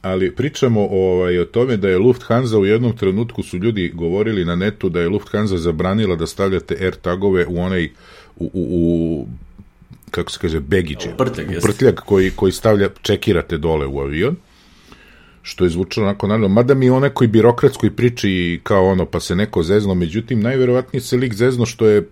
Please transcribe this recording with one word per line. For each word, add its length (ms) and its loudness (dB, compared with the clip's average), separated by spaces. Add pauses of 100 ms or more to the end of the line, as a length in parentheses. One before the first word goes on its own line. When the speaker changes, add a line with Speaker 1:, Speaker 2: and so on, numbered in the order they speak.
Speaker 1:
ali 280 -2
pričamo, 520 0
ovaj, 560 0
o 60 0
tome 320 0
da 120 0
je 80 2
Lufthansa 600 2
u 80 4
jednom 280 2
trenutku, 500 -2
su 140 -8
ljudi 340 -2
govorili 540 -2
na 100 -2
netu 340 -2
da 120 -2
je 80 0
Lufthansa 480 -2
zabranila 580 0
da 120 -4
stavljate 500 -4
AirTagove 680 0
u 120 -6
onaj, 280 -2
u, 40 -6 (480)
u, 160 -6
u, 760 0 (840)
kako 200 -6
se 80 -12
kaže, 200 -2
baggage. 500 -2
Speaker 2:
U 80 -14
prtljag, 320 -4
Speaker 1:
U 20 -6
Speaker 2:
jeste. 160 -2
Speaker 1:
prtljag 300 2
koji, 340 2
koji 200 0
stavlja, 380 2 (120)
čekirate 560 0
dole 280 -2
u 140 -6
avion, 360 -2 (1040)
što 220 -6
je 60 4
zvučalo 380 -2
onako, 200 -4
naravno, 220 2
mada 240 4
mi 160 4
u 100 4
nekoj 280 2
birokratskoj 640 2
priči 720 -2
kao 220 2
ono, 200 2
pa 140 -4
se 160 -4
neko 280 0
zezno, 300 0
međutim, 480 -2
najverovatnije 600 0
se 160 -2
lik 160 -2
zezno 320 2
što 220 0
je 140 6 (100)